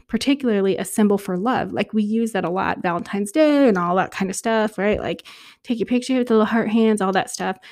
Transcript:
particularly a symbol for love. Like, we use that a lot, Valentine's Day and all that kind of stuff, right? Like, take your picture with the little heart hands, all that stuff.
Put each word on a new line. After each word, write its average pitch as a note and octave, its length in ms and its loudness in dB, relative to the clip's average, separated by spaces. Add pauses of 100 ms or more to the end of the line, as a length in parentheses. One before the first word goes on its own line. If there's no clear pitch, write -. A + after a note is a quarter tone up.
particularly A3 680 0
a - 80 -4
symbol G3+ 340 2
for F#3+ 180 -4
love. G#3 360 -2
Like, - 200 -4
we G#3+ 100 0
use A3 300 -2
that F#3 120 -2
a E3 60 -2
lot, F3+ 320 -4
Valentine's F#3+ 500 -4
Day D4 360 4
and G3+ 80 4
all F3 200 0
that F#3 160 0
kind F#3+ 180 -4
of F#3+ 60 -6
stuff, A3 420 -2
right? G3+ 220 0
Like, E3+ 240 -8 (400)
take A#3 140 -4
your G3 80 -2
picture B3 300 0
with B3 120 0
the A#3 60 2
little G#3+ 120 4
heart A3 240 0
hands, A3 300 4
all F#3+ 120 0
that F#3+ 180 0
stuff. F#3+ 280 -6 (140)